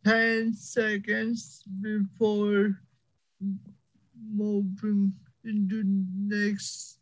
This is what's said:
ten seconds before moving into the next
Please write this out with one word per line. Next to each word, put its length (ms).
ten 480
seconds 1080
before 920
moving 800
into 400
the 220
next 880